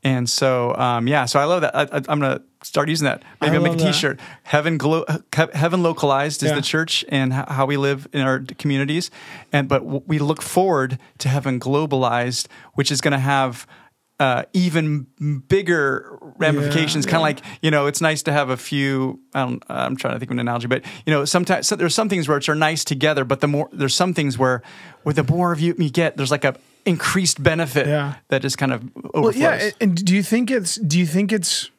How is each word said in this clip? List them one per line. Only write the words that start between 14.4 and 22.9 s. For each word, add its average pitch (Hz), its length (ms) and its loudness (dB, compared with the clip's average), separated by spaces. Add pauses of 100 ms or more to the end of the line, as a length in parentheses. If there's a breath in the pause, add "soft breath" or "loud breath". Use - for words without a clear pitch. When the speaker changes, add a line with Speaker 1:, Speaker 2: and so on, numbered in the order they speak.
Speaker 1:
even 156 540 0 (120)
m-, 147 300 -2
bigger 170 720 0 (180)
ramifications. 151 680 0
Speaker 2:
Yeah, - 60 -4
Speaker 1:
Kinda 165 80 4
Speaker 2:
yeah. - 20 2
Speaker 1:
like, 151 180 0 (220 loud breath)
you 160 80 2
know, 147 160 2
it's 147 160 -2
nice 156 220 0
to 156 80 0
have 143 180 2
a 127 80 -2
few, 135 640 -2 (140)
I 139 60 0
don't, 123 300 -4
I'm 127 260 -2
trying 127 180 -4
to 120 40 -6
think 127 120 -8
of 127 40 -4
an 123 60 -2
analogy, 120 260 -4
but, 127 180 -2 (220 loud breath)
you 156 80 2
know, 143 100 2
sometimes, 175 420 2
so 208 100 0
there's 165 180 0
some 220 160 0
things 170 180 0
which 147 220 0
are 151 40 2
nice 156 300 0
together, 147 400 0